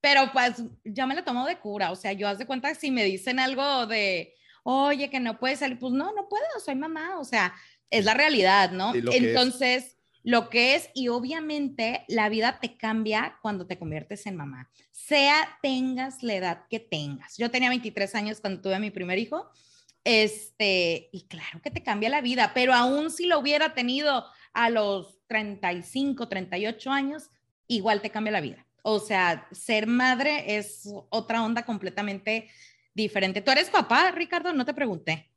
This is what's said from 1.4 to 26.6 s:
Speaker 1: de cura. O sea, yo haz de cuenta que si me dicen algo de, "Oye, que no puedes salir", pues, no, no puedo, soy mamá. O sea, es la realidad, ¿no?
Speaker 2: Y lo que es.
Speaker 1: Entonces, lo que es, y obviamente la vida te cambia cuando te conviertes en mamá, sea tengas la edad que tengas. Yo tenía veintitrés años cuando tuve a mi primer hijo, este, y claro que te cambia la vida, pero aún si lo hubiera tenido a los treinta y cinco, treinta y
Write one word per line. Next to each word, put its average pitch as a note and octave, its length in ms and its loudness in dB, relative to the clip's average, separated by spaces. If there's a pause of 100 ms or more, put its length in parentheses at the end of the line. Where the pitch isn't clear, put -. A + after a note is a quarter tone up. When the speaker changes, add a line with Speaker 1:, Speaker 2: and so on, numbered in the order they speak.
Speaker 1:
de F4 120 -4
cura. G3+ 320 -2
O F#3 60 -6
sea, G3 160 -6
yo G3+ 160 -2
haz G3+ 100 -2
de A#3+ 80 -10
cuenta C4 220 -4
que D#4 60 -2
si D4+ 160 -6
me A#3+ 140 2
dicen G3 360 0
algo C4 460 0
de, G3 480 -2 (280)
"Oye, C#4 460 2
que C4+ 120 -4
no A3+ 200 -4
puedes C4 200 -2
salir", C4 180 -4
pues, B3 160 -4
no, D#4+ 200 -2
no G4+ 140 -6
puedo, G#4+ 160 -2 (180)
soy C#4+ 120 -6
mamá. D#4+ 440 -6
O C#4+ 60 -8
sea, G#3 300 0 (360)
es G#3+ 140 2
la A3 100 4
realidad, G3+ 580 6
¿no? F#3 220 -2
Speaker 2:
Y B2 60 2
lo A#2+ 100 0
que A#3+ 60 4
es. B3 80 6
Speaker 1:
Entonces, B3 720 2 (260)
lo A#3 280 2
que A#3+ 240 4
es, - 200 -2
y B3+ 140 -2
obviamente C4 1000 -2
la A3 200 2
vida A3 320 0
te - 160 -8
cambia A3 640 -2
cuando G3 260 -6
te F3+ 120 -8
conviertes D#3 480 -10
en F#3+ 100 -8
mamá, C3+ 320 -12 (240)
sea D4 680 2
tengas C4 600 -2
la A#3 120 -2
edad F3+ 340 -4
que A3+ 120 -6
tengas. C#3+ 580 -8
Yo A#3 120 -2
tenía B3 200 2
veintitrés G#3+ 440 -4
años G#3+ 260 -4
cuando F#3+ 200 -4
tuve F#3+ 140 0
a F#3+ 60 0
mi G#3 100 -4
primer F#3 280 -4
hijo, D4 300 -6 (560)
este, G#3 1080 2
y F#3 160 -14
claro - 340 -14
que D4 80 -6
te - 120 -8
cambia A3 280 -2
la D4 100 0
vida, B3 340 2
pero B3+ 200 4
aún C4+ 360 4
si F4 160 -4
lo E4+ 120 4
hubiera D4 360 2
tenido B3+ 520 0 (260)
a A#3 180 2
los G3+ 560 -2
treinta G#3 460 -4
y F3+ 100 -6
cinco, C4 460 -4
treinta F#3 300 -6
y G#3 80 -4